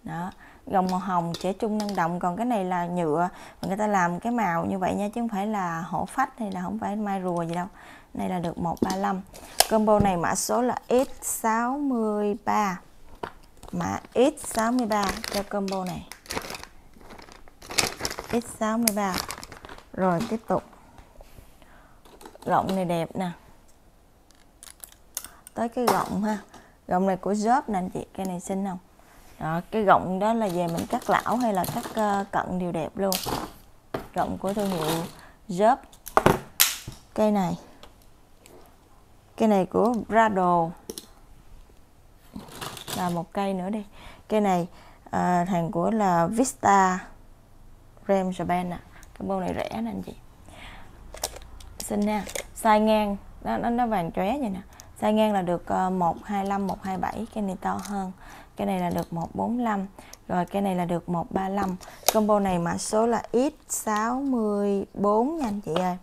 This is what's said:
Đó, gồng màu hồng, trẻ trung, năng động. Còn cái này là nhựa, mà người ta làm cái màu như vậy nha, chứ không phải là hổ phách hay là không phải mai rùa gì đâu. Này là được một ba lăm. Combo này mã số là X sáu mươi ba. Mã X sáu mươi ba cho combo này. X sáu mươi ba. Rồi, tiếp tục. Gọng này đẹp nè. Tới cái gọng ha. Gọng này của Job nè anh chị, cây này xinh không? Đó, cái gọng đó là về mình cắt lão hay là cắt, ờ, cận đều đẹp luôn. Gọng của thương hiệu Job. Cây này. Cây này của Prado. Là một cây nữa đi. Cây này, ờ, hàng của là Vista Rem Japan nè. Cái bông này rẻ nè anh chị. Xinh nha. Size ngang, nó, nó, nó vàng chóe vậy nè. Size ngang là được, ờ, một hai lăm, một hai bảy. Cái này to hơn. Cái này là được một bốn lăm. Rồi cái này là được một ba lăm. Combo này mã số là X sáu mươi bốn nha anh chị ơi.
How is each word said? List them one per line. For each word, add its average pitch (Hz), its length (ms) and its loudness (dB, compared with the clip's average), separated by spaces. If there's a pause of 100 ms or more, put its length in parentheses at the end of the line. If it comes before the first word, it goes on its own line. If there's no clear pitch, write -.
Đó, 170 280 -6 (360)
gồng 185 240 4
màu 185 100 2
hồng, 180 400 0
trẻ 185 120 0
trung, 214 260 -2
năng 208 160 -2
động. 175 260 0
Còn 175 160 0
cái 226 100 -2
này 220 180 2
là 180 220 0
nhựa, 170 420 2 (340)
mà 170 60 -4
người 190 80 0
ta 214 100 0
làm 175 340 2
cái 233 120 -2
màu 180 340 0
như 196 120 -2
vậy 185 160 0
nha, 196 140 0
chứ 220 120 -6
không 233 80 -2
phải 202 180 -2
là 180 340 -2
hổ 170 240 -4
phách 262 340 -2
hay 208 140 -4
là 185 100 -6
không 190 160 -4
phải 202 180 -4
mai 196 260 -2
rùa 175 200 0
gì 165 120 -4
đâu. 175 120 -4 (480)
Này 196 140 -4
là 185 100 -2
được 170 200 -4
một 170 240 -2
ba - 140 0
lăm. 196 240 -2 (500)
Combo 214 280 4
này 202 180 4
mã 156 180 0
số 220 280 0
là 247 140 0 (120)
X 254 200 2 (140)
sáu 233 560 -2
mươi 214 680 0
ba. 208 360 0 (920)
Mã 180 280 -2 (140)
X 269 300 4
sáu 226 280 0
mươi 247 140 2
ba 208 180 2 (300)
cho 202 80 0
combo 196 420 -2
này. 170 240 -6 (2250)
X 233 140 0 (140)
sáu 220 200 -2
mươi 226 180 2
ba. 196 180 2 (800)
Rồi, 180 280 2 (100)
tiếp 226 160 -2
tục. - 160 0 (1800)
Gọng 180 320 2
này 185 80 0
đẹp 170 320 -2
nè. 180 140 -2 (2250)
Tới 226 140 -2
cái 240 180 -2
gọng 185 360 2
ha. 214 160 0 (500)
Gọng 185 180 2
này 190 100 2
của 185 160 -2
Job 220 340 4
nè 208 120 -2
anh 180 120 -2
chị, - 160 -6 (100)
cây 190 100 -6
này 180 140 -4
xinh 190 260 -4
không? 185 120 -6 (600)
Đó, 160 220 -2 (100)
cái 220 120 2
gọng 185 360 8
đó 214 140 4
là 226 160 2
về 175 180 0
mình 170 200 -2
cắt - 240 -2
lão 196 260 2
hay 240 180 0
là 180 100 0 (100)
cắt, 240 100 -6 (100)
ờ, 202 360 0
cận - 280 -2
đều 180 140 -2
đẹp 165 240 -4
luôn. 196 180 0 (1000)
Gọng 180 240 -2
của 190 160 -2
thương 202 160 0
hiệu 165 340 -2 (440)
Job. 214 280 4 (1400)
Cây 214 160 4
này. 180 280 2 (1800)
Cây 220 120 4
này 196 180 6
của 202 280 4 (140)
Prado. 185 640 4 (2250)
Là 180 140 0
một 170 220 -4
cây 196 220 0
nữa 185 160 -2
đi. 208 140 -4 (440)
Cây 214 120 4
này, 180 280 4 (420)
ờ, 180 340 4
hàng 175 260 0
của 170 200 2
là 190 360 4
Vista 196 720 4 (1120)
Rem 190 220 4
Japan 180 380 0
nè. 175 100 -8 (400)
Cái 190 100 -6
bông 190 120 -2
này 180 140 -2
rẻ - 260 -6
nè 226 100 -4
anh 190 120 -8
chị. - 120 -12 (1600)
Xinh 208 220 -4
nha. 208 240 0 (380)
Size 214 220 8
ngang, 214 320 4 (280)
nó, 220 120 -2
nó, 220 140 0
nó 240 160 2
vàng 190 260 0
chóe 196 280 0
vậy 254 80 -2
nè. 185 120 -4 (400)
Size 214 120 2
ngang 214 200 6
là 196 100 2
được, 175 240 0
ờ, 185 240 2
một 175 340 2
hai 196 220 -2
lăm, 196 200 0
một 185 160 -4
hai 190 160 -4
bảy. - 360 -4
Cái 220 80 -2
này 190 180 -2
to 190 240 -2
hơn. 190 280 -4 (440)
Cái 202 100 -2
này 190 140 2
là 175 100 0
được 175 220 -2
một 165 220 -4
bốn 202 240 -2
lăm. 214 280 0 (420)
Rồi 180 160 2
cái 196 180 -2
này 190 140 0
là 180 80 0
được 170 240 -2
một 170 220 -2
ba 190 180 -2
lăm. 196 280 -2 (380)
Combo 214 240 6
này 190 200 2
mã 170 200 -2
số 220 280 2
là 233 160 2 (100)
X 269 200 2 (160)
sáu 220 520 -2
mươi 208 640 0 (100)
bốn 220 420 2
nha 294 100 -2
anh 208 140 -2
chị 156 140 -6
ơi. 180 280 2